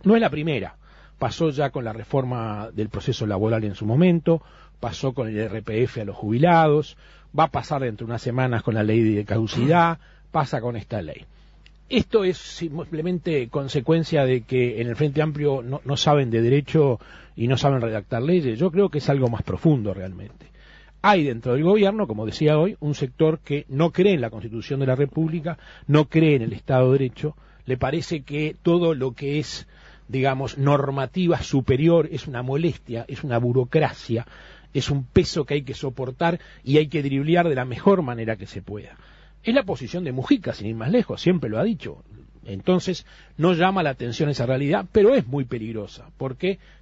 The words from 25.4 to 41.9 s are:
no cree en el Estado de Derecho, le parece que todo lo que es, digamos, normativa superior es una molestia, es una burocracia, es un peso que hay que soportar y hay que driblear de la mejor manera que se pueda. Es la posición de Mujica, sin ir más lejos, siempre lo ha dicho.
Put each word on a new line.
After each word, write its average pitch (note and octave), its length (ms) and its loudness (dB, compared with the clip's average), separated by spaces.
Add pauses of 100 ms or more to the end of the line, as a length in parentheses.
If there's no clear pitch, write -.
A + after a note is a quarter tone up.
no D3 220 4
cree D#3+ 260 4
en A#2+ 60 2
el A2 100 -4
Estado B2+ 400 2
de C3+ 80 4
Derecho, C3+ 380 -4 (280)
le B2+ 120 -4
parece C#3 460 -4
que D3+ 380 -4
todo E3+ 320 2
lo C3 200 -4
que C#3+ 260 -4
es, - 260 -10 (440)
digamos, C3 480 -2
normativa C#3 840 0
superior D3+ 720 2
es D#3 160 -10
una B2 160 -8
molestia, C3 640 -4
es - 160 -12
una B2 140 -2
burocracia, A#2+ 880 0 (460)
es - 160 -2
un C#3 160 -2
peso D3+ 400 2
que C#3+ 80 -4
hay D3 80 -2
que C3 120 -10
soportar C3+ 680 -4 (240)
y C#3+ 140 4
hay D#3 80 0
que D3 140 -4
driblear D3+ 460 0
de C#3+ 80 0
la B2+ 80 -2
mejor F3 380 2
manera A2+ 340 -4
que F#2 100 -14
se F#2 160 -12
pueda. - 360 -14 (440)
Es A3+ 140 0
la C4+ 80 2
posición F3+ 400 -6
de C#3 80 -6
Mujica, D3+ 420 0
sin G#2 140 -8
ir A2+ 80 -6
más A2+ 160 -4
lejos, A3 300 0
siempre E3 280 0
lo G#2+ 100 -4
ha D#3 40 0
dicho. D#3+ 400 -6 (420)